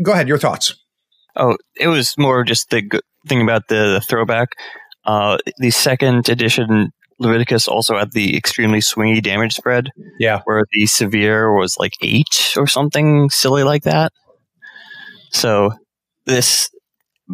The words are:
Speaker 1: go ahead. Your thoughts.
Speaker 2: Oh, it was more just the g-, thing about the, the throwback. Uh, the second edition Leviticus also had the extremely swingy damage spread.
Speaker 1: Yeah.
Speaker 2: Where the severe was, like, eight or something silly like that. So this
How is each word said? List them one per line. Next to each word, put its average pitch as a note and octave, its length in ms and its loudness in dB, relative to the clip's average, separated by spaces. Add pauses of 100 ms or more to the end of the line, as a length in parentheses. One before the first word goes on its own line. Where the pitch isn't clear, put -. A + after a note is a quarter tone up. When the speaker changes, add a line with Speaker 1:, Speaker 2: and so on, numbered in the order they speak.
Speaker 1:
go G3+ 100 2
ahead. D#3+ 140 2
Your C#3+ 120 2
thoughts. - 360 -2 (600)
Speaker 2:
Oh, B2 220 2 (180)
it D3+ 140 0
was C#3+ 280 0
more C3 260 2
just A2+ 280 -2
the A#2 100 0
g-, G#2 180 -4 (280)
thing B2+ 160 0
about A2 240 0
the, G#2 320 2
the - 20 -8
throwback. A#2 480 0 (560)
Uh, G#2 320 0 (200)
the B2+ 140 0
second B2+ 580 0
edition A2 600 0 (280)
Leviticus A#2 480 0
also A2+ 300 0
had G#2 160 -4
the G2 240 0
extremely G#2+ 420 0
swingy A2 420 0
damage G#2 320 -2
spread. B2 360 -2 (300)
Speaker 1:
Yeah. A2 260 0
Speaker 2:
Where G#2+ 260 0
the G#2+ 160 0
severe G#2+ 680 2
was, F#2 240 0
like, G2 240 -2
eight - 560 0
or C#3+ 80 2
something D3 640 2
silly C#3 340 0
like D3 200 0
that. D#3 280 0 (1200)
So G#2 400 2 (540)
this - 440 0 (640)